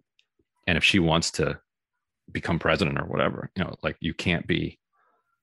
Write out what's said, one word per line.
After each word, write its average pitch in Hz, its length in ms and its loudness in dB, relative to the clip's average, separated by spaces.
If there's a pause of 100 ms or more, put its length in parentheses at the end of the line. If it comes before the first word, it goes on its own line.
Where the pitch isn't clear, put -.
(640)
And 80 120 2
if 85 60 0
she - 160 4
wants 82 320 2
to 76 300 -2 (680)
become 85 300 -2
president 78 400 0
or - 60 -4
whatever, - 500 -2
you - 80 0
know, - 180 -6
like, 80 200 -4
you 80 120 -2
can't 85 320 0
be 82 320 -2 (640)